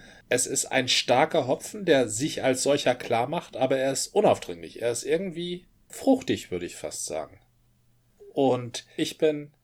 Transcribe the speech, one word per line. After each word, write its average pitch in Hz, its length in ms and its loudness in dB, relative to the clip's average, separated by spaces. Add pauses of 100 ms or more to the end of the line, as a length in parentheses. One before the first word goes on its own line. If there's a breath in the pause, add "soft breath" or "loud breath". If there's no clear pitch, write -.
(300 loud breath)
Es 123 160 2
ist - 200 -2
ein 127 220 0
starker 139 580 2
Hopfen, 190 380 -4
der 135 240 6
sich 110 340 -4
als 131 200 2
solcher 139 320 2
klar 120 340 -2
macht, 160 280 -6
aber 131 200 2
er 135 160 0
ist - 160 -4
unaufdringlich. 92 720 0
Er 117 100 0
ist 117 140 -4
irgendwie 175 600 -4 (220)
fruchtig, - 600 0
würde 90 160 -4
ich - 100 -12
fast - 280 -10
sagen. 76 340 -8 (920)
Und 127 540 0 (100)
ich 151 220 -4
bin 147 340 0 (120)